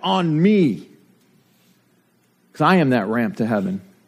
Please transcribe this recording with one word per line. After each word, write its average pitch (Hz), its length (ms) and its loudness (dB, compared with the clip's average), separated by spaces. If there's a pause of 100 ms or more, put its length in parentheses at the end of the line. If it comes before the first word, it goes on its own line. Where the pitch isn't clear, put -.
on 170 400 0
me. 180 460 2 (1600)
'Cause 151 140 -2
I 185 120 4
am 143 120 2
that 110 180 0
ramp 113 300 -4
to 113 80 -4
heaven. 98 360 -4 (260)